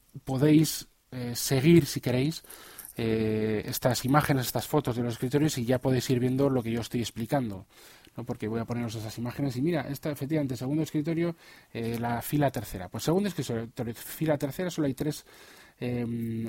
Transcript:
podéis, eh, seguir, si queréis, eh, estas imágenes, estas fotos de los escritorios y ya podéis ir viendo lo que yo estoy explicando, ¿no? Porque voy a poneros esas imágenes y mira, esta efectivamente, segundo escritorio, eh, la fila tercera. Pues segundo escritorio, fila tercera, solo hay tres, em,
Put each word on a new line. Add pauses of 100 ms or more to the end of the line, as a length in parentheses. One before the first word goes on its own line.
(240)
podéis, (220)
eh,
seguir,
si
queréis, (560)
eh,
estas
imágenes,
estas
fotos
de
los
escritorios
y
ya
podéis
ir
viendo
lo
que
yo
estoy
explicando, (500)
¿no?
Porque
voy
a
poneros
esas
imágenes
y
mira,
esta
efectivamente,
segundo
escritorio, (360)
eh,
la
fila
tercera.
Pues
segundo
escritorio,
fila
tercera,
solo
hay
tres, (520)
em,